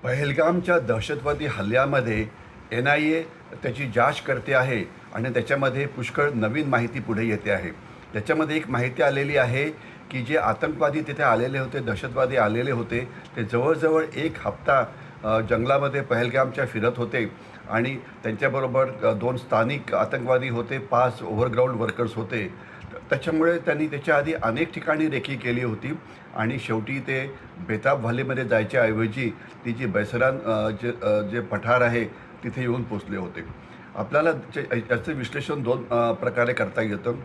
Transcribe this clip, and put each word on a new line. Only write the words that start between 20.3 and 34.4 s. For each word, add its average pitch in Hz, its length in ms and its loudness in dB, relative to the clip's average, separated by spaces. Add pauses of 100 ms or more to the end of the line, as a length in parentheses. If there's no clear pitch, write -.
होते, 117 280 -2
पाच 120 460 2
ओव्हरग्राऊंड 110 520 2
वर्कर्स 110 400 0
होते. 104 380 -4 (560)
त्याच्यामुळे 160 480 2
त्यांनी 156 300 0
त्याच्या 147 300 2
आधी 143 160 2
अनेक 143 400 0
ठिकाणी 156 360 0
रेकी 139 260 -2
केली 120 280 -2
होती 123 340 -4 (380)
आणि 120 240 0
शेवटी 113 400 -2
ते 135 360 -4 (320)
बेताब 135 340 2
व्हॅलीमध्ये 127 440 -2
जायच्या 113 360 2
ऐवजी 113 540 0 (300)
ती 120 60 -2
जी 113 140 -4
बैसरान, 120 560 2
अ, 110 280 0
जे, 110 220 -4 (120)
अ, 131 180 4
जे 104 180 -4
पठार 117 420 2
आहे 120 240 4 (380)
तिथे 110 180 -4
येऊन 123 220 0
पोचले 101 340 -6
होते. 87 240 -8 (540)
आपल्याला 151 360 2
जे, 147 340 -6 (260)